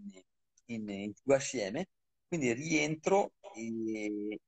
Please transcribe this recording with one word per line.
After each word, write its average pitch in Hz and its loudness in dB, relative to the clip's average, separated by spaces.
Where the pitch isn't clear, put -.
in, 110 -6
in 101 -4
più 135 2
assieme, 131 0
quindi 135 2
rientro 156 2
e, 107 -4